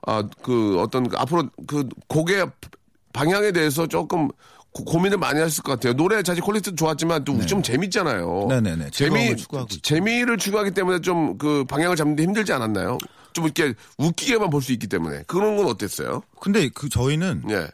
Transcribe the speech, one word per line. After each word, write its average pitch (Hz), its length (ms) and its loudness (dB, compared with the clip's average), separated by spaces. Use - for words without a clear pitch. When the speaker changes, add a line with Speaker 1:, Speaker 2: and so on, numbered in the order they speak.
Speaker 1:
아, 110 140 0
그 110 380 2
어떤 120 280 -2
그 - 100 -4
앞으로 143 300 0
그 143 220 -4
곡의 175 380 2
방향에 196 380 2
대해서 160 380 2
조금 160 400 0
고-, - 120 -10
고민을 190 340 2
많이 139 220 0
하셨을 160 240 0
것 139 80 -2
같아요. 123 220 0
노래 185 300 2
사실 175 180 -2
퀄리티도 202 340 -2
좋았지만 156 480 0
또 143 100 -2
Speaker 2:
네. - 120 0
Speaker 1:
좀 196 160 0
재밌잖아요. 120 880 0
Speaker 2:
네네네. 87 420 0
Speaker 1:
재미-, 147 300 2
Speaker 2:
즐거움을 - 160 2
추구하고 127 360 -8
있죠. 85 100 -10
Speaker 1:
재미를 226 560 2
추구하기 202 340 0
때문에 185 280 0
좀 156 380 0
그 147 300 2
방향을 170 280 2
잡는데 151 260 2
힘들지 196 300 2
않았나요? 107 460 0
좀 170 140 -4
이렇게 151 280 0
웃기게만 190 500 2
볼 143 140 0
수 127 100 -2
있기 110 140 -4
때문에. 80 400 -4
그런 208 300 0
건 202 100 2
어땠어요? 92 560 -4
Speaker 2:
근데 196 280 2
그 143 200 -8
저희는 139 640 0
Speaker 1:
예. 90 240 0